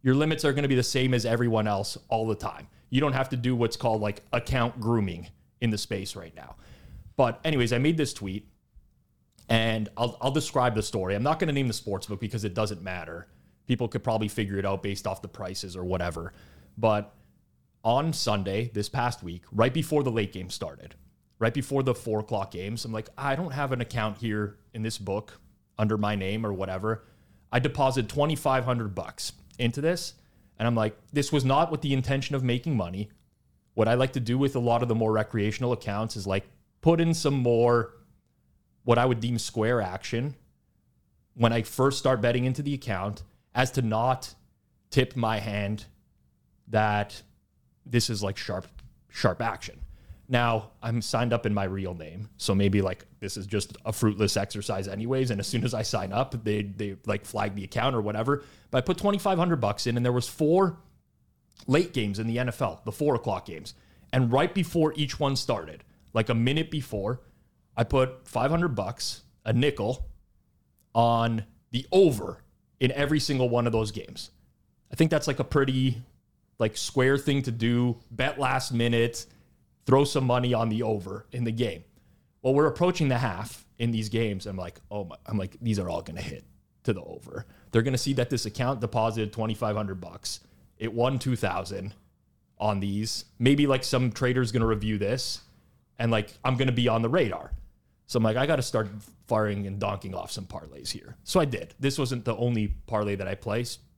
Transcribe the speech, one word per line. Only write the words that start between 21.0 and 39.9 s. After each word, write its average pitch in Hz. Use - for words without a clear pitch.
right 113
before 139
the 127
four 107
o'clock 104
games, 104
I'm 117
like, 110
"I 135
don't 170
have 135
an 123
account 110
here 107
in 110
this 110
book 98
under 107
my 104
name 101
or 104
whatever." 95
I 123
deposited 127
twenty-five 143
hundred 117
bucks -
into 123
this, 170
and 110
I'm 117
like, 107
"This 139
was 143
not 147
with 151
the 139
intention 135
of 131
making 127
money." 95
What 110
I 117
like 131
to 135
do 120
with 135
a 131
lot 117
of 123
the 113
more 113
recreational 110
accounts 110
is, 101
like, 98
put 165
in 165
some 156
more 120
what 120
I 120
would 120
deem 117
square 113
action 117